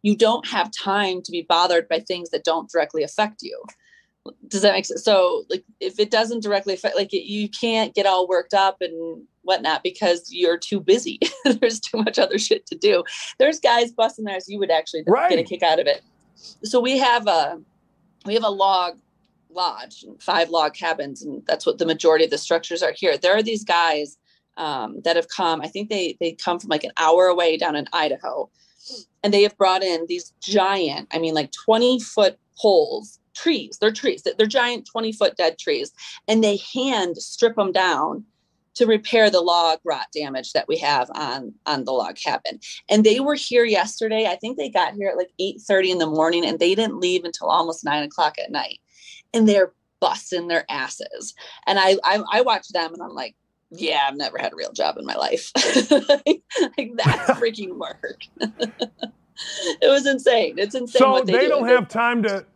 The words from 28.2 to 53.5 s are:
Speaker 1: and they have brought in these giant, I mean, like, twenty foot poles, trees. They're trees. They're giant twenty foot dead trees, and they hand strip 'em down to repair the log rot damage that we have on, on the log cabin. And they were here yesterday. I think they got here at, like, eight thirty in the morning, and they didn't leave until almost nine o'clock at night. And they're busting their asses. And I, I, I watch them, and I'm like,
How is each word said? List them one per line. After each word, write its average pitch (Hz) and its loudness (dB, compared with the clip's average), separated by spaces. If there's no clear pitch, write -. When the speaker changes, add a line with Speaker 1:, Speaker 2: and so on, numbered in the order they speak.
Speaker 1:
and 208 0
they 202 6
have 208 2
brought 190 4
in 170 -2
these 175 -8
giant, 190 0
I 156 -4
mean, 165 -2
like, 151 -2
twenty 240 2
foot - 0
poles, 190 0
trees. 240 -2
They're 220 2
trees. - -4
They're - 0
giant 240 -2
twenty 226 -6
foot 214 0
dead 165 0
trees, 143 -4
and 220 4
they 202 2
hand 226 -2
strip 226 -2
'em 196 0
down 165 0
to 240 4
repair 220 4
the 175 2
log 170 2
rot 139 -4
damage 139 -8
that - -2
we 156 -2
have 143 0
on, 131 -8
on 139 -4
the 127 -4
log 101 -4
cabin. - -6
And 214 6
they 220 6
were 285 0
here 240 2
yesterday. 220 0
I 180 0
think 247 -10
they 277 -6
got 196 0
here 202 -4
at, - -4
like, 180 -4
eight 196 -6
thirty 190 2
in 180 0
the 160 2
morning, 165 2
and 160 -2
they 170 4
didn't 208 -2
leave 180 0
until 165 -6
almost 165 0
nine 147 -2
o'clock 151 -2
at - -8
night. 139 -8
And 226 4
they're 196 4
busting - -2
their 170 0
asses. - -10
And 196 2
I, 190 6
I, 202 2
I 220 2
watch 226 0
them, 165 -4
and 175 -14
I'm 175 -14
like, 127 -12